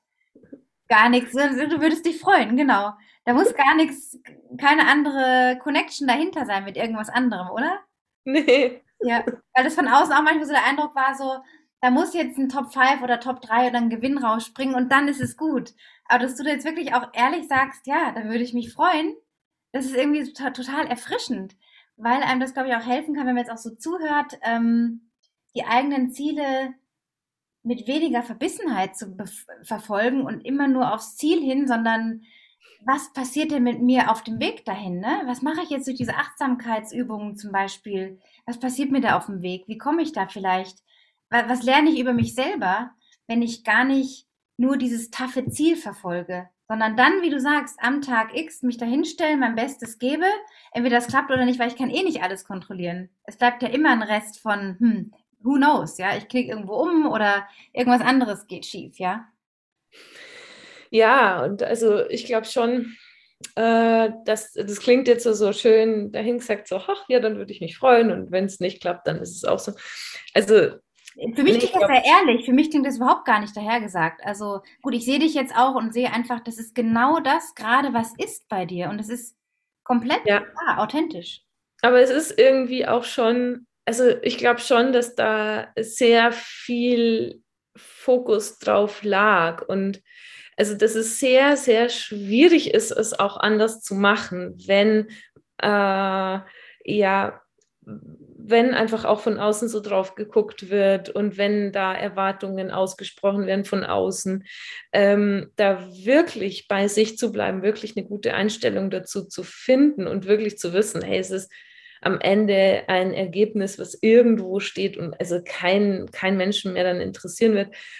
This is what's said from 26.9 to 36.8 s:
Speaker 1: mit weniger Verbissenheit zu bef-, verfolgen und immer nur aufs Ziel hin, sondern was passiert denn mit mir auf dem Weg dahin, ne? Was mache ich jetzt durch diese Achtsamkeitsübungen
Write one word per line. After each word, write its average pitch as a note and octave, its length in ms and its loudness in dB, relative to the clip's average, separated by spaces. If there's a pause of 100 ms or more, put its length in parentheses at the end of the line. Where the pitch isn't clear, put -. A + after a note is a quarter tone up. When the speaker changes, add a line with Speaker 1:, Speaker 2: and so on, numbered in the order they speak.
Speaker 1:
mit A#3+ 260 -6
weniger C4 360 -2
Verbissenheit A#3+ 720 -6
zu F#3+ 200 -14
bef-, F#3 300 -14 (160)
verfolgen A3+ 640 -2
und - 180 -10
immer C#4 240 -2
nur B3+ 260 2
aufs - 220 -8
Ziel E4 260 0
hin, C4+ 260 0
sondern A3+ 560 -2 (600)
was C4+ 300 -2
passiert D4 380 -4
denn C#4+ 100 0
mit A#3+ 200 0
mir B3 280 4
auf A3 140 -2
dem A3+ 160 -10
Weg G4+ 260 -6
dahin, F#3+ 340 -6
ne? C#4 260 -4
Was B3 180 -6
mache D#4+ 180 -4
ich E4+ 80 -8
jetzt C4+ 160 -6
durch C4 120 -6
diese A#3 180 -6
Achtsamkeitsübungen A#3 1200 -6